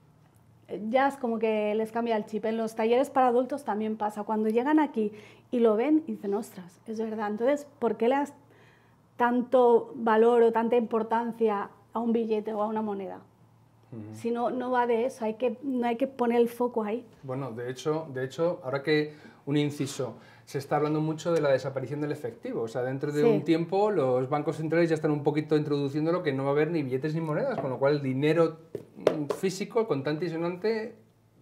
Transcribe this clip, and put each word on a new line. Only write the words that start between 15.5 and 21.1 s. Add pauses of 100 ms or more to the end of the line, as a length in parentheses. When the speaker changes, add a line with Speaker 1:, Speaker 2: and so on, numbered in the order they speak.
Speaker 1:
no
hay
que
poner
el
foco
ahí. (180)
Speaker 2:
Bueno,
de
hecho,
de
hecho,
ahora
que (320)
un
inciso, (280)
se
está
hablando
mucho